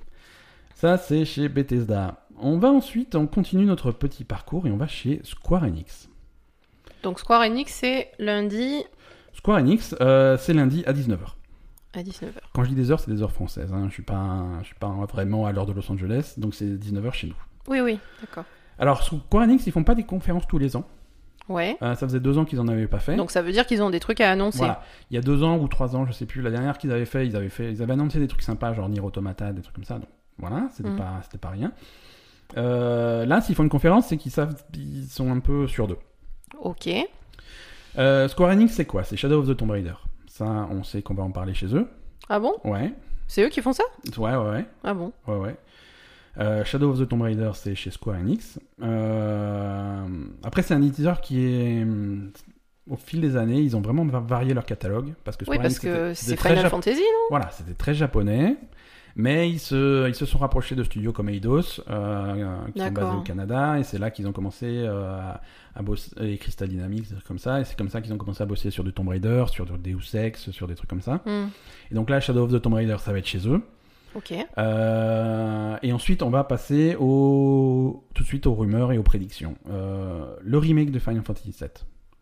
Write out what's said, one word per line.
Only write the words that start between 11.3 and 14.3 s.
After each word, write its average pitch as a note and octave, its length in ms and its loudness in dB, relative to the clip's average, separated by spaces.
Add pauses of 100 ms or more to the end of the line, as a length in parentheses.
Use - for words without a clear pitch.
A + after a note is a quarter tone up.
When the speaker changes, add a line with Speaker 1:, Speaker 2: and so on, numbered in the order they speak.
Speaker 2:
À F3 100 -10
dix-neuf - 320 -12
heures. - 180 -18
Speaker 1:
Quand B2 100 2
je B2 60 2
dis C3+ 60 -2
des B2+ 160 2
heures, D#3 80 2
c'est - 120 -4
des G#2+ 120 -2
heures G2+ 80 0
françaises, F#2+ 420 -4
hein. G2 140 -2
Je G2+ 60 -6
suis - 100 -12
pas, F#2+ 400 -2 (180)